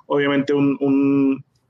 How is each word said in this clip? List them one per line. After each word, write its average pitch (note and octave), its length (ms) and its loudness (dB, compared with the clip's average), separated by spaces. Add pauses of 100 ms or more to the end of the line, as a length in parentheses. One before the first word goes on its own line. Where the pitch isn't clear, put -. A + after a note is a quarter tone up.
obviamente C#3+ 460 -2
un, C#3+ 280 0
un C#3 640 0 (260)